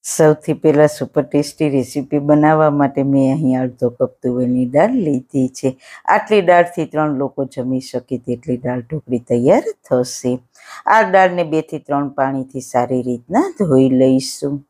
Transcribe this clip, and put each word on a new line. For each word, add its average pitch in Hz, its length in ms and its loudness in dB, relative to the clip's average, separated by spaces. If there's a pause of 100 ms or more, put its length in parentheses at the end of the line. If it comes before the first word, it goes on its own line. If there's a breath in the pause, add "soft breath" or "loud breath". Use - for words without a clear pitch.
(140)
સૌથી 156 500 2
પહેલા 151 320 4
સુપર 135 300 -4
ટેસ્ટી 147 500 -2
રેસીપી 139 540 -4
બનાવવા 151 500 4
માટે 139 320 0
મેં 135 240 2
અહીં 131 240 0
અડધો 123 380 -4
કપ 127 120 0 (120)
તુવેરની 123 440 -2 (120)
દાળ 226 280 2
લીધી 131 400 -2 (140)
છે. 135 100 -2 (440 loud breath)
આટલી 208 360 2
દાળથી 175 460 2
ત્રણ 151 260 0
લોકો 135 320 -4
જમી 127 360 -4
શકે 123 360 -8
તેટલી 123 400 -6
દાળ 123 220 -4
ઢોકળી 123 420 -6
તૈયાર 135 400 2 (160)
થશે. 123 480 -2 (600 loud breath)
આ 220 80 6 (100)
દાળને 180 400 2
બે 156 160 0
થી 151 160 -10
ત્રણ 143 320 -4
પાણીથી 135 540 -4
સારી 123 300 0 (100)
રીતના 185 360 -2 (140)
ધોઈ 135 280 4 (120)
લઈશું. 131 580 0 (100)